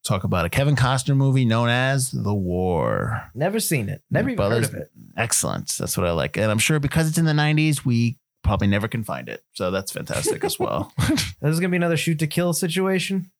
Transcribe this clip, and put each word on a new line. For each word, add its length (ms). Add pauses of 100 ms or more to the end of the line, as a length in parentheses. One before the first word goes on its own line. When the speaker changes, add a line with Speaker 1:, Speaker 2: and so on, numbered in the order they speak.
Speaker 1:
Talk 200
about 220
a 40
Kevin 260
Costner 420
movie 260
known 260
as 420
The 220
War. 1000
Speaker 2:
Never 260
seen 300
it. 220
Never 180
even 140
heard 60
Speaker 1:
Butler's 200
Speaker 2:
of 60
it. 160 (260)
Speaker 1:
Excellent. 520 (100)
That's 180
what 80
I 60
like. 260
And 140
I'm 80
sure 200
because 300
it's 80
in 80
the 80
nineties, 500
we 360 (240)
probably 240
never 200
can 160
find 260
it. 140 (100)
So 180
that's 200
fantastic 520
as 160
well. 400
<laughs> 80 (340)
Speaker 2:
This 120
is 60
gonna 100
be 80
another 200
shoot 220
to 80
kill 260
situation. 880